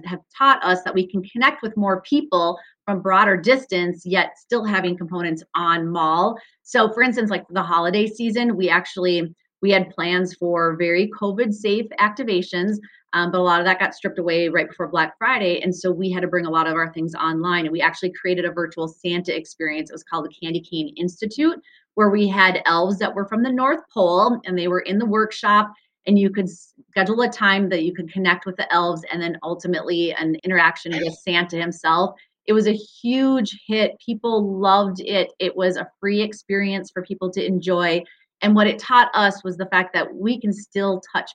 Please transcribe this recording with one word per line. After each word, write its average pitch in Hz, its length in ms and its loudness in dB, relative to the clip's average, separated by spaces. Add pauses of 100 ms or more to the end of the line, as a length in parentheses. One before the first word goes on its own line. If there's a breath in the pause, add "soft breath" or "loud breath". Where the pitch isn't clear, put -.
have 180 140 -8 (180)
taught 269 260 4
us 180 200 2
that 185 100 -6
we 185 120 0
can 185 180 -6
connect 262 380 0
with 220 140 -6
more 196 260 0
people 185 560 0 (280 loud breath)
from 196 160 -2
broader 190 360 4
distance, 180 680 0
yet 180 320 -2
still 233 260 -4
having 180 340 -2
components 170 460 -6 (120)
on 170 320 0
mall. 170 500 0 (260 loud breath)
So 220 300 2
for 233 80 0
instance, 240 280 0
like, 185 200 -4
the 180 140 -2
holiday 175 440 2
season, 226 500 -2
we 180 120 2
actually, 175 640 0 (280)
we 196 100 4
had 185 180 2
plans 180 460 -2
for 170 400 0
very 175 340 0
covid 208 440 -2
safe 214 340 -2 (100)
activations, 208 800 0 (360 loud breath)
um, 175 180 0
but 180 80 0
a - 20 2
lot 175 200 4
of 175 40 0
that 185 140 2
got - 160 -2
stripped 196 240 -6
away 170 300 0
right 156 180 0
before 165 220 -8
Black 160 280 -2
Friday. 208 440 0
And 180 120 0
so 180 200 -2
we 185 180 -2
had 180 120 -4
to 175 40 0
bring 175 180 -2
a 165 60 -4
lot 160 160 2
of 160 80 -2
our 165 160 -2
things 160 240 -6
online. 165 500 -2
And 156 60 -4
we 165 80 -2
actually 165 320 0
created 180 320 -2
a 170 80 -2
virtual 165 380 -6
Santa 175 440 -6
experience. 156 560 -8
It - 40 -18
was 160 100 -14
called 160 220 -8
the 156 80 -12
Candy 170 260 -6
Cane 160 380 -8
Institute, 214 600 -2 (380 soft breath)
where 208 140 4
we 208 180 2
had 190 380 4
elves 175 340 2
that 214 160 -2
were 196 100 -2
from 220 180 -2
the 262 80 0
North 262 280 0 (140)
Pole, 208 500 4
and 185 140 -2
they 175 100 0
were 180 140 0
in 196 180 -2
the 233 60 0
workshop, 208 640 2 (340 soft breath)
and 202 140 6
you 196 100 4
could 190 200 -2
schedule - 720 -4
a 240 80 2
time 196 380 2
that 170 160 0
you 175 100 -2
could 170 180 -10
connect 185 340 0
with 185 100 -8
the - 160 -6
elves 175 400 0
and 170 100 -4
then 170 220 -4
ultimately 170 720 -2
an 160 300 -2
interaction 170 500 2
with 170 220 -4
Santa 175 420 -2
himself. 170 600 0 (280 loud breath)
It 214 80 2
was 214 140 4
a 214 60 4
huge 254 920 -2
hit. 214 380 0
People 214 520 -2
loved 196 440 2
it. 190 380 -2
It 180 160 -2
was 185 200 0
a 170 140 -8 (100)
free 202 220 0
experience 196 680 -4
for 180 100 -8
people 185 300 -6
to 185 140 -4
enjoy. 175 580 0 (380 loud breath)
And 208 140 6
what 208 120 6
it 214 120 -2
taught 247 360 6
us 202 280 2
was 180 140 -6
the 190 80 -6
fact 185 300 0
that 160 200 -2
we 226 240 -2
can 202 140 -2
still 196 480 -4 (100)
touch - 240 -4